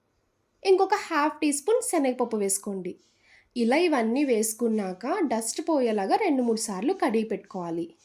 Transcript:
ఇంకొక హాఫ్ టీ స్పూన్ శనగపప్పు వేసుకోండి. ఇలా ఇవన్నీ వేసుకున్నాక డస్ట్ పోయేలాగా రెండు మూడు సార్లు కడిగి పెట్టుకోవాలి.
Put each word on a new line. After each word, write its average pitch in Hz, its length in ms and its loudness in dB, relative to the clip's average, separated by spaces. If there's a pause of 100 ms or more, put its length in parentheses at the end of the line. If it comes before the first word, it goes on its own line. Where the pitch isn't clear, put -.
(640)
ఇంకొక 381 380 4
హాఫ్ 302 380 0
టీ 302 140 2
స్పూన్ 453 360 0
శనగపప్పు 254 480 0
వేసుకోండి. 196 560 -4 (640)
ఇలా 240 220 4
ఇవన్నీ 285 460 2
వేసుకున్నాక 220 840 0 (200)
డస్ట్ 226 400 -4
పోయేలాగా 240 500 2
రెండు 311 320 2
మూడు 220 180 0
సార్లు 220 280 -2
కడిగి 226 360 0
పెట్టుకోవాలి. 175 560 -6 (180)